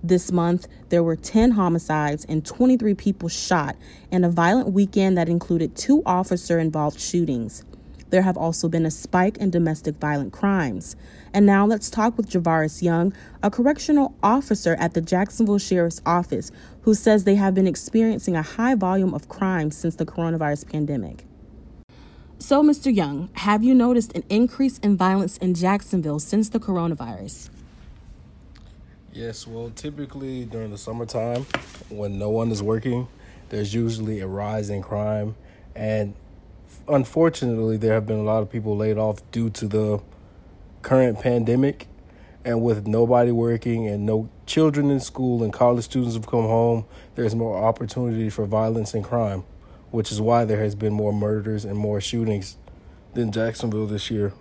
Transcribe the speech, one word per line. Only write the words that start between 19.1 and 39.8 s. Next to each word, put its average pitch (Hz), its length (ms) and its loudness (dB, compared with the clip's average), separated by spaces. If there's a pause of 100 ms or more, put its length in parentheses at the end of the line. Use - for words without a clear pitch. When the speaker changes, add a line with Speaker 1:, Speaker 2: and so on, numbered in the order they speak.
Speaker 1:
of - 160 -8
crime 175 400 -2
since 160 260 -4
the 160 120 -4
coronavirus 160 640 -4
pandemic. 139 540 -4 (1160)
So, 285 220 4
Mister 294 260 2
Young, 165 440 0
have 208 320 0
you 262 100 6
noticed 240 400 2
an - 140 -4
increase 247 480 0
in 202 180 2
violence 190 440 2
in 180 140 2
Jacksonville 175 680 0
since 208 280 0
the 220 120 -2
coronavirus? 147 880 -6 (1600)
Speaker 2:
Yes, 113 340 -12
well, 117 300 -12
typically 135 680 -10
during 110 260 -10
the 104 60 -12
summertime, 120 680 -4 (440)
when 104 280 -6
no 104 120 -2
one 113 200 0
is 104 140 -2
working, 120 460 -2 (400)
there's 104 240 -6
usually 110 480 -2
a 95 60 -6
rise 104 420 -4
in 101 120 -6
crime. 107 540 -4 (400)
And 107 380 -2 (760)
unfortunately, 127 880 2
there 110 180 2
have 107 120 2
been 110 140 -2
a 107 40 -2
lot 110 180 2
of 104 80 -4
people 107 280 -4
laid 107 200 0
off 107 220 -2 (120)
due 117 180 -2
to 104 180 -6
the 107 340 0 (800)